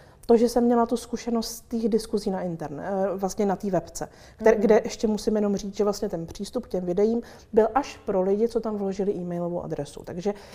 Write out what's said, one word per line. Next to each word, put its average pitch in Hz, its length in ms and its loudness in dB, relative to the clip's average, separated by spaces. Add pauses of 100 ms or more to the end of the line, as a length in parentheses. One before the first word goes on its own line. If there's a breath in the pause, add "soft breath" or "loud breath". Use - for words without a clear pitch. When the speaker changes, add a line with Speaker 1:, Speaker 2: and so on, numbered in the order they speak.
(260 soft breath)
Speaker 1:
to, 240 120 8
že 233 120 4
jsem 240 140 2
měla 240 220 4
tu 233 120 0
zkušenost 226 500 -4
z - 140 -12
těch 226 280 -2
diskuzí 214 420 0
na 185 100 -4
interne-, 160 460 -6
eh, 190 300 -2
vlastně 196 280 -2
na 196 100 2
té 196 160 -4
webce, 165 380 -2 (280 loud breath)
kde, 220 140 6
Speaker 2:
Mhm. 220 100 4
Speaker 1:
kde 220 220 6
ještě - 240 -4
musím 214 280 0
jenom 202 200 2
říct, 196 220 -6
že 214 60 2
vlastně 202 260 -2
ten 165 160 -6
přístup 208 400 -8
k - 40 -20
těm 180 160 -4
videím 208 360 2 (320 loud breath)
byl 220 220 6
až - 300 -2
pro 190 160 0
lidi, 202 260 2
co 226 120 0
tam 214 180 -4
vložili 196 380 -2
e-mailovou 175 480 -4
adresu. 151 400 -8
Takže 180 300 -4 (220 loud breath)